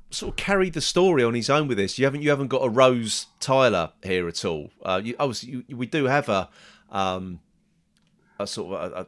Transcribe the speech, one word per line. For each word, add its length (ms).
sort 220
of 40
carry 340
the 100
story 420
on 120
his 160
own 180
with 80
this. 220
You 80
haven't, 160
you 80
haven't 180
got 160
a 40
Rose 580
Tyler 520
here 260
at 160
all. 260
Uh, 220
you, 140
obviously, 500
you, 80
we 100
do 200
have 240
a, 180
um, 500
a 80
sort 260
of 200
a, 40